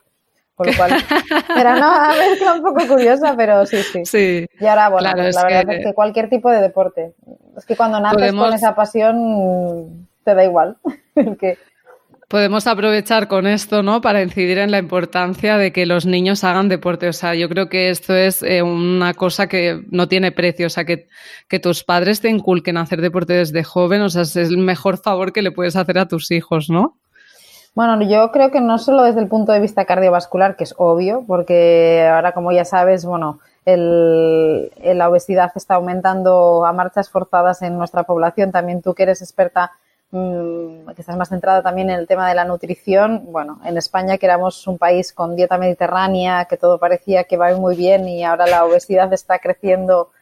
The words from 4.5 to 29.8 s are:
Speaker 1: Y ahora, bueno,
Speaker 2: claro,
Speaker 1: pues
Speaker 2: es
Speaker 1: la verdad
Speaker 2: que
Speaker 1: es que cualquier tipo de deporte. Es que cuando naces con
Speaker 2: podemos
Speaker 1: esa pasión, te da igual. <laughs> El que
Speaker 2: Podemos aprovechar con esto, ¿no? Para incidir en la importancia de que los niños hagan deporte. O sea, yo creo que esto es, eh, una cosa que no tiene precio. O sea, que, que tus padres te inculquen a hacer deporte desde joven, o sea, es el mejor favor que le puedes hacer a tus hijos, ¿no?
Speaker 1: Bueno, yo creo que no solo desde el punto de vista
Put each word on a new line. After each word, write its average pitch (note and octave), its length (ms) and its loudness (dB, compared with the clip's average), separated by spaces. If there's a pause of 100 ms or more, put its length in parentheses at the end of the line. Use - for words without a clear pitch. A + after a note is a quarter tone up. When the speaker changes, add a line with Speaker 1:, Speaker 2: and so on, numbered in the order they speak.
Speaker 1:
Y G3+ 60 -2
ahora, G#3+ 240 4
bueno, F#3 140 0
Speaker 2:
claro, F#3+ 140 -2
Speaker 1:
pues F3+ 120 0
Speaker 2:
es F3+ 60 0
Speaker 1:
la F3+ 80 2
verdad F#3 260 2
Speaker 2:
que F3 120 -4
Speaker 1:
es - 40 -6
que G#3 80 -4
cualquier G#3+ 380 0
tipo A#3+ 180 0
de A3+ 120 4
deporte. F3+ 520 -2 (420)
Es - 120 -20
que A3+ 80 -4
cuando A3 240 0
naces G#3 180 2
con G#3 40 2 (180)
Speaker 2:
podemos A3 160 2
Speaker 1:
esa G#3+ 180 0
pasión, F#3+ 1300 -2 (160)
te G#3 100 2
da F#3+ 100 4
igual. E3+ 340 2 (200)
<laughs> - 180 -14
El G#3+ 220 0
que F#3 220 -4 (680)
Speaker 2:
Podemos G3+ 400 0
aprovechar G#3+ 640 0
con F#3+ 180 0
esto, G#3 360 -2
¿no? G#3+ 180 0
Para G#3 220 0
incidir F3+ 340 -2
en G3+ 140 0
la G3+ 80 0
importancia F3+ 800 -2
de F#3+ 140 0
que F3+ 140 -2
los F3 220 0
niños F#3 360 0
hagan F#3+ 260 0
deporte. F3+ 380 -2
O E3+ 60 -2
sea, E3+ 220 -6
yo E3+ 120 -2
creo E3+ 220 -4
que F#3 200 -2
esto F3+ 260 -4
es, F#3+ 280 0
eh, F3+ 200 0
una F3 500 0
cosa F#3+ 340 -2
que F3 440 -4
no F3 180 0
tiene F#3 240 0
precio. F3 340 -2
O - 20 -6
sea, E3+ 160 -6
que, F3 220 -6 (400)
que F#3 120 -4
tus F3 260 -2
padres F3+ 340 0
te A#3 100 -2
inculquen F3+ 480 0
a E3 40 -2
hacer E3 180 -6
deporte F3 340 -2
desde E3 300 0
joven, F3+ 380 0
o G3+ 80 0
sea, F3 140 -2
es E3 120 -6
el F3 220 0
mejor F#3 400 -2
favor F#3+ 340 -4
que G#3+ 120 -4
le - 80 -2
puedes F3+ 260 -4
hacer F3+ 220 -2
a F#3+ 80 0
tus E3 240 -6
hijos, D#3+ 380 -2
¿no? F#3 280 0 (760)
Speaker 1:
Bueno, A3+ 340 2
yo A3 220 4
creo C4+ 200 4
que C#4 80 0
no A3+ 200 2
solo C4+ 240 4
desde A#3 180 2
el G#3 60 -2
punto A3 260 0
de G#3 80 4
vista G3+ 240 -2